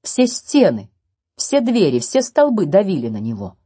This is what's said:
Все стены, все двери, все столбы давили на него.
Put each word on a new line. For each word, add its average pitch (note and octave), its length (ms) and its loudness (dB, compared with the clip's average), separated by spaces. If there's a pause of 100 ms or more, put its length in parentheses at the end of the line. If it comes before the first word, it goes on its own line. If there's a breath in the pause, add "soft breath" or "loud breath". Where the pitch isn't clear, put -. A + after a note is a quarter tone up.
Все - 240 0
стены, E3+ 640 0 (460)
все - 240 0
двери, G#3 400 2
все C4 220 -2
столбы B3+ 440 0
давили F3 420 0
на G#2+ 100 -6
него. G2+ 480 -8